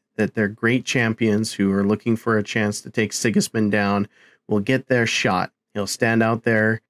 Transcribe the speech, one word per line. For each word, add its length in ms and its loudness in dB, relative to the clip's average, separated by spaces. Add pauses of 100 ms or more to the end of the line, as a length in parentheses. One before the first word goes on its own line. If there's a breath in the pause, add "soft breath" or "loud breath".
(160)
that 180 -2
they're 120 0
great 380 -2
champions 680 0
who 200 0
are 120 0
looking 300 0
for 240 0
a 60 -2
chance 360 -2
to 100 -16
take 220 -2
Sigismund 600 0
down 360 0 (380 soft breath)
will 140 0
get 260 -2
their 220 2
shot. 440 0 (220)
He'll 120 -4
stand 360 0
out 220 0
there 460 2